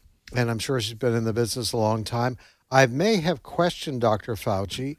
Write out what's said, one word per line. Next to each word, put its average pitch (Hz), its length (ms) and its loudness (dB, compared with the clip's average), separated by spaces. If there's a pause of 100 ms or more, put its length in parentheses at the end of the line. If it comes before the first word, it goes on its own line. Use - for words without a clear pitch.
(340)
and 123 160 0
I'm 113 100 -2
sure 135 200 -2
she's 110 140 -4
been 117 200 0
in 113 120 0
the 110 80 0
business 117 400 -2
a 120 40 0
long 110 280 2
time, 120 320 -2 (340)
I 135 140 8
may 175 320 2
have 160 260 -2
questioned 165 580 -2
Doctor 110 340 2
Fauci 110 640 -4